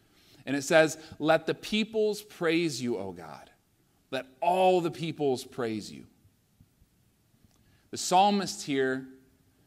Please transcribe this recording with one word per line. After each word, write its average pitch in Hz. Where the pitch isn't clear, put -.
And 135
it 143
says, 160
"Let 160
the 160
peoples 214
praise 165
you, 120
O 95
God. 80
Let 131
all 185
the 165
peoples 143
praise 110
you." 65
The 120
psalmist 196
here 135